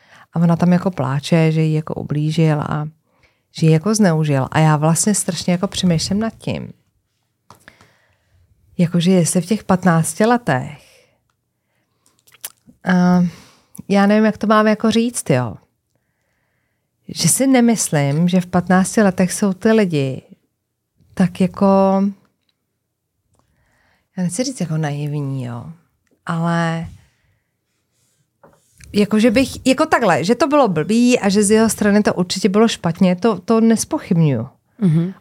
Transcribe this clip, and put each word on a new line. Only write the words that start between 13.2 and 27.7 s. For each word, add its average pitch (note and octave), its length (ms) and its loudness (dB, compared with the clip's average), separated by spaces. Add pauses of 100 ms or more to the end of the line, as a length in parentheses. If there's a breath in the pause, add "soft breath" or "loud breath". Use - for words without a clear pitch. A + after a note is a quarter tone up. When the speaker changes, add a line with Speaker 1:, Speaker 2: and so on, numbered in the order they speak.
Speaker 1:
já G3 180 2
nevím, G#3+ 180 4
jak G#3+ 140 0
to - 80 -6
mám G#3+ 200 2
jako G#3+ 240 0
říct, A#3 400 -2
jo. B2 240 -2 (1500)
Že - 200 -4
si C4 180 0
nemyslím, F3 840 2
že F3+ 120 2
v F3+ 60 -4
patnácti F#3 560 0
letech F#3 300 0
jsou G3+ 200 -2
ty A3 200 0
lidi D#3 500 0 (920)
tak - 260 0
jako, F#3 260 0 (2500)
já F#3 60 -4
nechci F3+ 220 -4
říct C4+ 160 -8
jako D#3+ 160 -4
naivní, C#3+ 680 -6
jo, A#2+ 200 -12 (600)
ale E3 600 -4 (2000 soft breath)